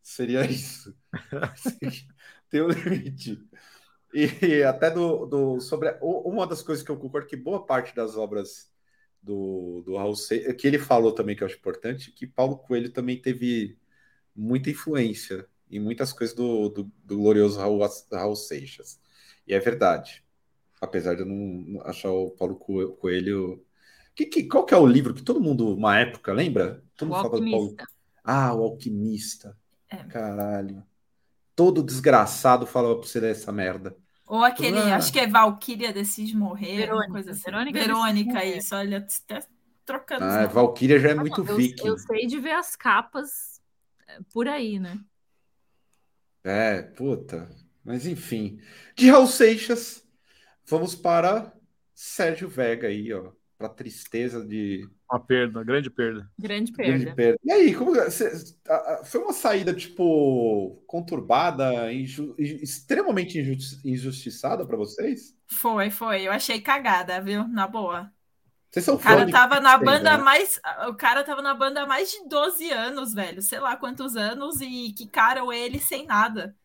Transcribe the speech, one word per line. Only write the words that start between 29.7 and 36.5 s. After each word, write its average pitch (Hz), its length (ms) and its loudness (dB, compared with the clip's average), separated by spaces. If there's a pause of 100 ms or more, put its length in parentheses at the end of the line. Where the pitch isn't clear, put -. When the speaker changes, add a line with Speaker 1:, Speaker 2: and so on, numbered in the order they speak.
Speaker 3:
É. 202 160 -12
Speaker 1:
Caralho. 101 760 -6 (720)
Todo 170 300 4
desgraçado 131 840 4
falava 120 320 0
pra 117 80 -12
você - 140 -6
ler 110 120 0
essa 104 200 -6
merda. 92 420 -6 (320)
Speaker 3:
Ou 226 160 -2
aquele, 247 380 2
Speaker 1:
Ah. 202 160 4
Speaker 3:
acho 170 160 0
que - 80 2
é 240 80 2
Valquíria 220 640 4
Decide 208 420 -6
Morrer, 202 500 -2